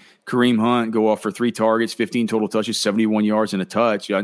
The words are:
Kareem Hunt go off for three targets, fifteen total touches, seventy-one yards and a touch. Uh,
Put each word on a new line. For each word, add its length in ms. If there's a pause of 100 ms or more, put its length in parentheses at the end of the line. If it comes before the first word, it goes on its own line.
(260)
Kareem 320
Hunt 340
go 180
off 120
for 80
three 220
targets, 420
fifteen 320
total 220
touches, 320
seventy-one 460
yards 260
and 100
a 40
touch. 440
Uh, 140